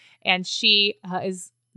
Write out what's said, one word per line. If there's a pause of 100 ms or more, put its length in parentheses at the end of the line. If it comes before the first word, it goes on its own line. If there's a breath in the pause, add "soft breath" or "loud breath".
(220 soft breath)
And
she, (160)
uh,
is (240)